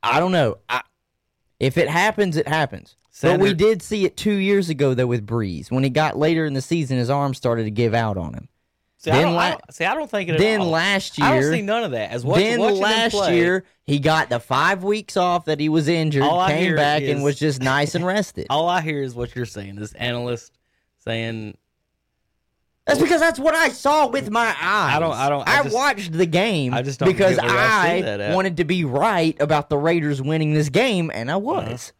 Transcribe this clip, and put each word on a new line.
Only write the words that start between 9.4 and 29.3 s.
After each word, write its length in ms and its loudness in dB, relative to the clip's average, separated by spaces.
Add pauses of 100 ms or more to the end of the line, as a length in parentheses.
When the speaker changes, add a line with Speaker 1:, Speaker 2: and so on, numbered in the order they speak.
Speaker 2:
don't, 240 -10
see, 100 -4
I 100 0
don't 160 -6
think 180 -4
it 60 -2
at 40 0
Speaker 1:
then 220 2
Speaker 2:
all. 100 0
Speaker 1:
last 500 -2
Speaker 2:
I 120 2
don't 100 2
Speaker 1:
year, 100 2
Speaker 2:
see 100 -2
none 220 -2
of 80 -4
that. 200 -4
As 120 -6
watch-, 160 2
Speaker 1:
then 200 2
Speaker 2:
watching 160 2
them 60 0
Speaker 1:
last 300 0
Speaker 2:
play 240 0
Speaker 1:
year, 280 2 (220)
he 120 0
got 300 2
the 120 -2
five 440 0
weeks 320 -2
off 300 0
that 120 -2
he 100 0
was 200 2
injured, 340 2
Speaker 2:
All 180 2
I 120 2
Speaker 1:
came 100 0
Speaker 2:
hear 140 0
Speaker 1:
back, 260 2
and 160 0
Speaker 2:
is 40 -2
Speaker 1:
was 160 0
just 220 -2
nice 360 0
and 100 -2
Speaker 2:
<laughs> 0 -
Speaker 1:
rested. 440 -2
Speaker 2:
All 180 0
I 120 2
hear 220 -4
is 120 -8
what 200 -8
you're 120 -6
saying, 300 -14
this 180 -12
analyst 640 -6 (420)
saying 580 -8 (1300)
Speaker 1:
That's 140 2
because 200 4
that's 180 0
what 160 2
I 140 2
saw 400 2
with 220 -4
my 180 2
eyes. 480 0
Speaker 2:
I 20 2
don't, 160 0
I 140 0
don't, 200 0
I 100 4
Speaker 1:
I 60 2
Speaker 2:
just, 120 -4
Speaker 1:
watched 360 -2
the 140 2
game 480 0
Speaker 2:
I 80 0
just 180 -6
don't 80 4
Speaker 1:
because 280 2
Speaker 2:
get 80 0
where 100 0
y'all 300 2
see 40 2 (100)
Speaker 1:
I 40 -2
Speaker 2:
that 180 -4
at. 140 -2
Speaker 1:
wanted 240 0
to 60 2
be 200 0
right 560 2